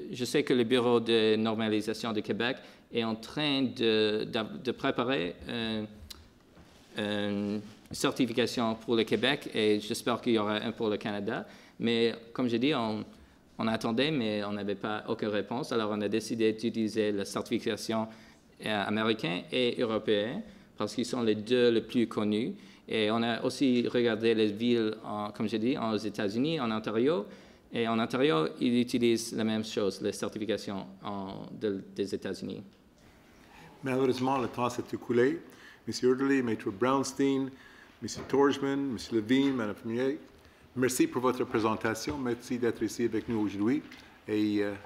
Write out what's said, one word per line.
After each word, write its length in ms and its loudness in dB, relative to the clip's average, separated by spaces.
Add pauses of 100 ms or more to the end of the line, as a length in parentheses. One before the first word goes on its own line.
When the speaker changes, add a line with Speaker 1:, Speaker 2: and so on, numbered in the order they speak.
(120)
Speaker 1:
je 120 -4
sais 200 2
que 100 2
le 80 4
Bureau 380 4
de 340 4
normalisation 760 0
de 80 0
Québec 380 -2 (340)
est 100 0
en 140 -2
train 460 -2
de, 640 2
de, 380 -6
de 80 0
préparer 640 -2 (140)
un, 360 -4 (1120)
une 640 -2 (300)
certification 880 0
pour 180 -2
le 80 4
Québec, 520 0
et 260 4
j'espère 400 -2
qu'il 140 2
y 40 4
aura 180 0
un 160 -4
pour 160 -2
le 80 0
Canada. 500 -6 (340)
Mais 340 2 (180)
comme 160 0
je 80 2
dis, 180 2
on, 300 -2 (540)
on 80 -2
attendait, 460 0
mais 320 0
on 80 -4
n'avait 240 -4
pas 320 -6
aucune 200 -2
réponse. 440 -2
Alors, 200 0
on 100 -2
a 60 0
décidé 440 0
d'utiliser 580 0
la 140 -2
certification, 840 -2 (580)
euh, 220 0
américaine 640 0
et 300 0
européenne, 640 0 (340)
parce 180 -4
qu'ils 120 -2
sont 160 -2
les 120 2
deux 360 4
les 100 4
plus 260 0
connus. 460 -2 (340)
Et 240 0
on 120 2
a 200 0
aussi 460 2
regardé 460 4
les 180 4
villes, 420 2 (100)
en, 260 -6
comme 180 -4
je 80 -2
dis, 200 0
aux 200 -2
États-Unis, 640 -2
en 100 -2
Ontario. 560 0 (460)
Et 160 0
en 100 0
Ontario, 500 2 (120)
ils 180 4
utilisent 560 2
la 80 -2
même 220 0
chose, 360 -2
les 120 -2
certifications 760 -4 (160)
en, 480 -8
de, 320 -4 (140)
des 180 -2
États-Unis. 480 -8 (1200)
Speaker 2:
Malheureusement, 560 2
le 100 -2
temps 220 -2
s'est 220 -6
écoulé. 480 2 (460)
Monsieur 240 2
Herderly, 320 4
Maître 280 -2
Brownstein, 800 2 (520)
Monsieur 260 -8
Torgman, 640 2
Monsieur 240 -4
Levine, 380 4
Madame 200 -2
Fumier, 440 -2 (580)
merci 300 4
pour 140 -4
votre 240 2
présentation. 760 0
Merci 400 -4
d'être 240 0
ici 220 -2
avec 240 -2
nous 100 0
aujourd'hui. 440 0 (460)
Et, 340 2
euh, 100 -2 (140)